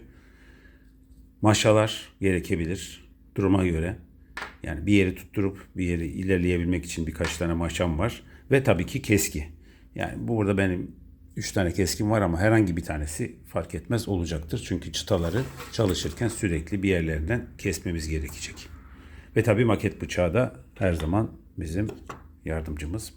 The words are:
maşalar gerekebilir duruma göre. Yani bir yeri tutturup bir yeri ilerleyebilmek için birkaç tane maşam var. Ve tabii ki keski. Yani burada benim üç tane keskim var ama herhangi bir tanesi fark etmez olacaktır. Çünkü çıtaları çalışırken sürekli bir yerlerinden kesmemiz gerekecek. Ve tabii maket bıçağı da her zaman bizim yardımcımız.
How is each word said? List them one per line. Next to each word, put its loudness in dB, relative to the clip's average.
maşalar 4
gerekebilir -2
duruma 4
göre. 0
Yani -6
bir 4
yeri 6
tutturup -4
bir -2
yeri 0
ilerleyebilmek 0
için -4
birkaç -4
tane -2
maşam 0
var. -2
Ve 4
tabii 4
ki -4
keski. 2
Yani -6
burada 2
benim 0
üç -6
tane 2
keskim 0
var 4
ama 2
herhangi 4
bir -4
tanesi -6
fark -6
etmez -2
olacaktır. -2
Çünkü -4
çıtaları 0
çalışırken 0
sürekli -2
bir 4
yerlerinden 0
kesmemiz -4
gerekecek. -6
Ve 6
tabii 4
maket 0
bıçağı 0
da 0
her 2
zaman 0
bizim -4
yardımcımız. -6